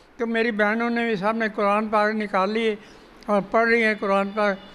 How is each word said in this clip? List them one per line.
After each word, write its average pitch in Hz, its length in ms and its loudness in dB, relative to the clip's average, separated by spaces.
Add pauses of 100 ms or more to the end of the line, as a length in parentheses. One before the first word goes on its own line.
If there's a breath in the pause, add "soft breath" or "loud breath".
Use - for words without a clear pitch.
(200 loud breath)
तो 233 60 -2
मेरी 226 260 0
बहनों 214 380 0
ने 233 160 -2
भी 226 100 0
सामने 214 340 -2
कुरान 208 380 0
पाक 208 260 0
निकाल 208 380 -2
लिए 220 260 -2 (520 loud breath)
और 202 120 2
पढ़ 226 280 2
रही 233 120 4
हैं 214 180 0
कुरान 196 280 0
पाक 202 320 -2 (160)